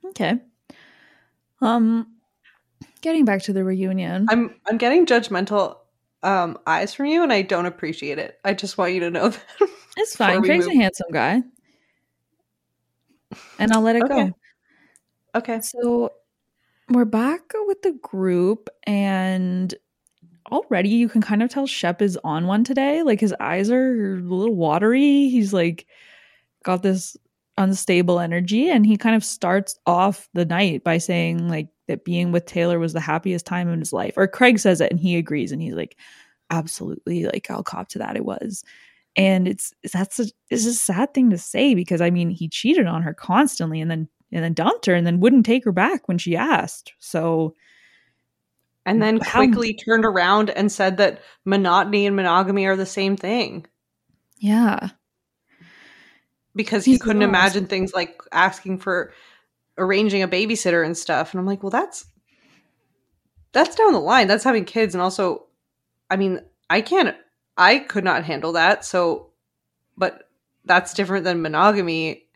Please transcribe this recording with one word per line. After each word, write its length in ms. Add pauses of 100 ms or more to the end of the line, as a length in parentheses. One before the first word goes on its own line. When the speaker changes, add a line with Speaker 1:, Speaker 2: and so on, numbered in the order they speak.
Speaker 1:
Okay. 300 (1200)
Um, 520 (880)
getting 240
back 180
to 100
the 120
reunion. 640
Speaker 2:
I'm, 260 (140)
I'm 100
getting 280
judgmental, 720 (460)
um, 440
eyes 280
from 120
you, 160
and 100
I 100
don't 240
appreciate 520
it. 260
I 100
just 240
want 160
you 60
to 100
know 180
<laughs> 0
that 140 (540)
Speaker 1:
It's 200
Speaker 2:
before 180
Speaker 1:
fine. 80
Speaker 2:
we 60
Speaker 1:
Craig's 180
Speaker 2:
move. 80
Speaker 1:
a 40
handsome 340
guy. 300 (2250)
And 140
I'll 100
let 140
it 80
Speaker 2:
Okay. 240
Speaker 1:
go. 40 (1000)
Speaker 2:
Okay. 260
Speaker 1:
So 500 (800)
we're 160
back 360 (260)
with 160
the 100 (100)
group, 680 (180)
and 880 (800)
already 380
you 180
can 140
kind 200
of 80
tell 160
Shep 340
is 220
on 240
one 180
today. 380
Like, 180
his 200
eyes 300
are 460
a 40
little 340
watery. 720
He's, 240
like, 340 (760)
got 180
this 340 (420)
unstable 640
energy, 500
and 160
he 100
kind 200
of 80
starts 640
off 480
the 100
night 400
by 140
saying, 500
like, 200 (200)
that 160
being 280
with 140
Taylor 320
was 140
the 80
happiest 460
time 220
in 120
his 120
life. 240
Or 120
Craig 300
says 220
it, 120
and 80
he 160
agrees, 360
and 100
he's 120
like, 220 (540)
"Absolutely, 760
like, 260
I'll 140
cop 260
to 80
that, 180
it 80
was." 380 (560)
And 300
it's, 240 (200)
that's 280
a, 60 (240)
it's 160
a 80
sad 400
thing 160
to 80
say 360
because, 280
I 80
mean, 180
he 220
cheated 360
on 160
her 120
constantly 680
and 100
then, 180 (220)
and 140
then 80
dumped 320
her 100
and 120
then 140
wouldn't 260
take 180
her 80
back 340
when 120
she 180
asked. 640
So 560 (1300)
Speaker 2:
And 180
then 200
Speaker 1:
how 240
Speaker 2:
quickly 260
turned 320
around 460
and 200
said 280
that 240 (240)
monotony 600
and 80
monogamy 520
are 100
the 80
same 320
thing. 480 (720)
Speaker 1:
Yeah. 540 (1700)
Speaker 2:
Because 280
he 80
Speaker 1:
He's 100
Speaker 2:
couldn't 200
Speaker 1:
lost. 60
Speaker 2:
imagine 380
things 280
like 260 (120)
asking 460
for 340 (640)
arranging 440
a 60
babysitter 560
and 120
stuff. 360
And 80
I'm 60
like, 160
"Well, 80
that's, 360 (1500)
that's 240
down 160
the 80
line. 260
That's 180
having 200
kids." 300
And 80
also, 440 (640)
I 60
mean, 240 (300)
I 100
can't, 340 (420)
I 220
could 260
not 200
handle 280
that. 320
So, 460 (640)
but 320 (360)
that's 300
different 300
than 180
monogamy. 800 (100)